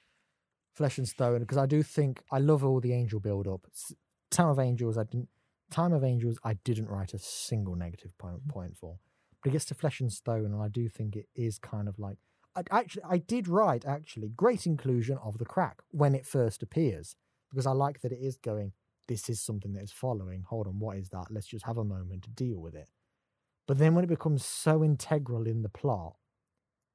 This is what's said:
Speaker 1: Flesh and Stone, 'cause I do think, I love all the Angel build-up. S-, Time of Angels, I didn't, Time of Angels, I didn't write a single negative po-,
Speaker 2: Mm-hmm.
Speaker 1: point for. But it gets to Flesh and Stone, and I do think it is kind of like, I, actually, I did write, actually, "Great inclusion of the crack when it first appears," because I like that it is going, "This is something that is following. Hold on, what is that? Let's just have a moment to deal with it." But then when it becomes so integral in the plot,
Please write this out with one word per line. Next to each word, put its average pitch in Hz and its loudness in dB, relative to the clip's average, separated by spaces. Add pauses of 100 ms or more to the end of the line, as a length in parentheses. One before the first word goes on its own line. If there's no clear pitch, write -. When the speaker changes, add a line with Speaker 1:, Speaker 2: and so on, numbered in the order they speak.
(760)
Speaker 1:
Flesh 147 0
and 127 0
Stone, 120 2
'cause 135 0
I 135 6
do 151 6
think, 139 0
I 135 2
love 143 6
all 131 4
the 123 2
Angel 113 0
build-up. 98 -2
S-, - -10 (360)
Time 175 4
of 135 4
Angels, 120 2
I 110 2
didn't, 120 -4 (420)
Time 175 2
of 139 4
Angels, 120 2
I 113 0
didn't 110 -2
write 98 -6
a 95 -6
single 98 -4
negative 87 -8
po-, 87 -10
Speaker 2:
Mm-hmm. 135 -8
Speaker 1:
point 90 -8
for. 85 -14 (440)
But 127 2
it - 0
gets 156 0
to - -8
Flesh - -2
and 120 0
Stone, 110 -2
and 104 -2
I 104 -2
do 113 -2
think 104 -6
it 104 -10
is 117 -4
kind 104 -6
of 98 -8
like, 101 -8 (380)
I, 180 -4
actually, 202 0
I 180 2
did 226 -2
write, 170 4
actually, 139 -6
"Great 202 4
inclusion 131 2
of 110 -6
the 117 -4
crack - -2
when 143 4
it 131 -2
first 120 0
appears," 110 -2 (360)
because 131 0
I 131 2
like 139 0
that 123 -2
it 123 -8
is 131 -4
going, 104 -4 (340)
"This 120 -4
is 113 -2
something 104 -4
that 98 -8
is 98 -12
following. 95 -4
Hold 110 -4
on, 95 -6
what 104 -4
is 92 -8
that? 90 -10
Let's 107 -8
just 110 -10
have 117 -4
a 113 0
moment 95 -6
to 113 -16
deal 117 -4
with 82 -10
it." 76 -16 (800)
But 139 4
then 160 8
when 180 6
it 180 0
becomes 151 2
so 156 2
integral 135 2
in 113 0
the 107 -2
plot, 92 -2 (760)